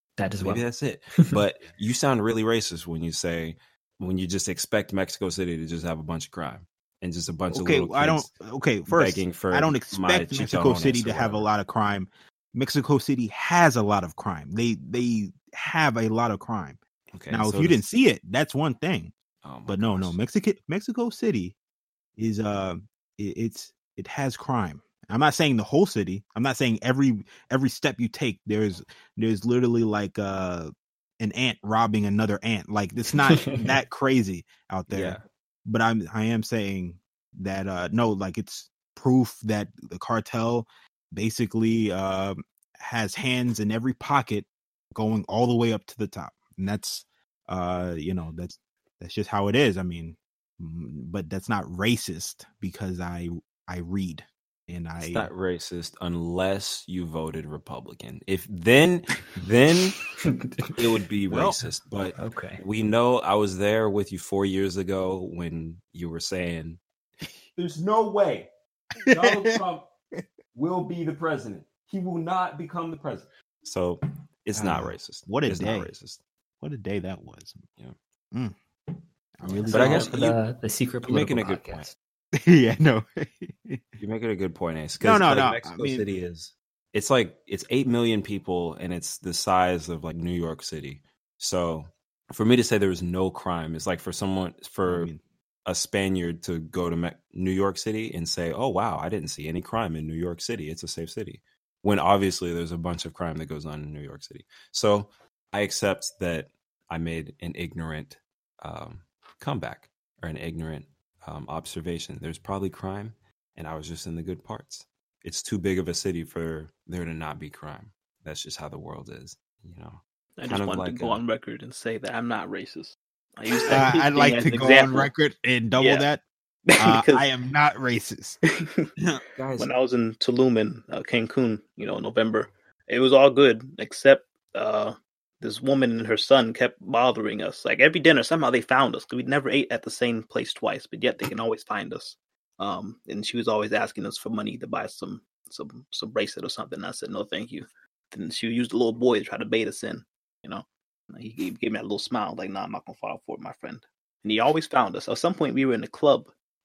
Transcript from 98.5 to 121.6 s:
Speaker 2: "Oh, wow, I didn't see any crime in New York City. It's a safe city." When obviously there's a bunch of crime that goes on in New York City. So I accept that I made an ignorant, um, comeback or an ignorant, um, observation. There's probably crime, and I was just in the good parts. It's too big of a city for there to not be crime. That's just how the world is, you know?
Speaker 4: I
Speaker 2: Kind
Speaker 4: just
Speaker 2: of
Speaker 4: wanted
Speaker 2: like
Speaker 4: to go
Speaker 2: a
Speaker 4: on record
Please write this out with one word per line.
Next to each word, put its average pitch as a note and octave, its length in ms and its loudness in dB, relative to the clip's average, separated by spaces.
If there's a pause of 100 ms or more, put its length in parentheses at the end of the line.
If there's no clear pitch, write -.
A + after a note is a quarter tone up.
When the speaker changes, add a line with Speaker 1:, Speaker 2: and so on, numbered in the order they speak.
Speaker 2:
"Oh, B2+ 160 -2
wow, F#2 300 -2
I E2+ 100 -6
didn't E2+ 220 -6
see D#2 180 -10
any E2+ 120 -4
crime G2 360 -4
in D#2 100 -6
New D#2 80 -6
York E2+ 260 -6
City. E2+ 300 -8
It's E2+ 140 -12
a D#2+ 40 -12
safe E2+ 220 -10
city." - 320 -12 (400)
When G2+ 160 4
obviously F#2 560 4
there's E2+ 180 -4
a E2+ 60 -6
bunch E2+ 260 -6
of F2 100 -10
crime E2 240 -6
that D#2 80 -8
goes D#2+ 200 -10
on D3+ 160 -10
in D2+ 100 -12
New D3 80 -14
York - 220 -16
City. - 240 -20 (260)
So G#2 380 2 (420)
I G2+ 80 -2
accept - 600 -2
that E2+ 300 -4 (380)
I E2 100 -6
made E2 420 -6
an E2+ 160 -8
ignorant, D#2+ 600 -10 (460)
um, D#2 380 -14 (400)
comeback - 500 -8 (320)
or - 60 -8
an D#2 80 -8
ignorant, D3 500 -8 (400)
um, D2+ 220 -14
observation. D#2+ 720 -8
There's D#2+ 180 -10
probably G2 320 -6
crime, G2+ 440 -10 (420)
and D#2+ 100 -12
I D#2+ 80 -8
was D#2 140 -10
just E2 180 -10
in E2 100 -8
the E2 60 -8
good F2+ 220 -8
parts. - 420 -14 (380)
It's - 180 -8
too G#2+ 160 -4
big F#2 220 0
of E2+ 80 -4
a E2+ 60 -4
city F2 300 -4
for D#2+ 480 -8 (140)
there F2 180 -8
to E2 100 -8
not D#2 260 -8
be D2 100 -14
crime. - 400 -18 (340)
That's D#2 180 -10
just - 140 -12
how D2+ 120 -12
the D2 100 -14
world - 340 -14
is, - 240 -18 (280)
you F2+ 120 -20
know? D#2+ 240 -20 (380)
Speaker 4:
I - 40 -14
Speaker 2:
Kind A#2+ 80 -10
Speaker 4:
just G2+ 120 -2
Speaker 2:
of G2+ 60 -2
Speaker 4:
wanted F#2+ 120 -4
Speaker 2:
like F2+ 120 -4
Speaker 4:
to - 60 -10
go A#2 100 -4
Speaker 2:
a A2 60 2
Speaker 4:
on A#2 120 -4
record A2+ 360 -4